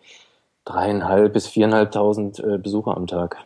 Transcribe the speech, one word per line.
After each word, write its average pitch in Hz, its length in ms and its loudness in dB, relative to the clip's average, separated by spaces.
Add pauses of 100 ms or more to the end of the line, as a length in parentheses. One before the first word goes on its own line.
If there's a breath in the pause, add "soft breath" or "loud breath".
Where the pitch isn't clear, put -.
(680 soft breath)
dreieinhalb 98 640 2
bis 104 140 -2
viereinhalbtausend, 107 920 2
äh, 101 200 -2
Besucher 101 380 -4
am 90 100 -6
Tag. 87 400 -6